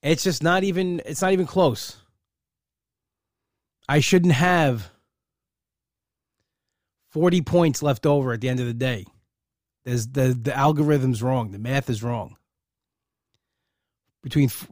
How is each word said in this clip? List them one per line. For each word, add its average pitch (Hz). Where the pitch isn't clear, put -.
it's 156
just 160
not 180
even, 180
it's 151
not 190
even 185
close. 160
I 143
shouldn't 180
have 143
forty 175
points 165
left 147
over 143
at 110
the 127
end 127
of 123
the 117
day. 117
There's 120
the, 127
the 120
algorithm's 139
wrong. 123
The 95
math 131
is 110
wrong. 120
Between, 139
f-, -